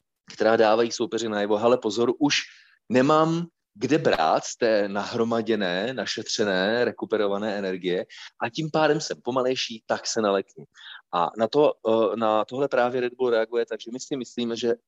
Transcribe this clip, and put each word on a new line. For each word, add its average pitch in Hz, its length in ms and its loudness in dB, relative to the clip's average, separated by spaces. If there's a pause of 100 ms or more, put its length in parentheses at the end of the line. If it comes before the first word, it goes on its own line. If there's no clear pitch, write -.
(320)
která 110 240 4
dávají 113 360 4
soupeři 113 360 -4
najevo, 104 300 0
"Hele, 120 200 4
pozor, 120 400 0
už - 240 2 (460)
nemám 156 580 4 (280)
kde 127 240 0
brát 95 460 2
z - 120 -12
té 107 320 0
nahromaděné, 107 1080 -2
našetřené, 104 920 -2
rekuperované 104 760 -2
energie 92 480 -2 (360)
a 117 80 -4
tím 160 200 -6
pádem 156 300 2
jsem - 220 -8
pomalejší, 127 640 -2
tak - 200 -4
se - 160 -2
nalekni." 98 440 -2 (460)
A 87 260 0
na 113 100 0
to, 147 240 4 (160)
eh, 110 280 2
na 107 280 2
tohle 135 240 -4
právě 123 320 0
Red 123 140 -4
Bull 127 160 0
reaguje, 117 360 0
takže 113 260 -10
my 123 80 -12
si - 160 -8
myslíme, 120 400 -6
že 117 180 0 (140)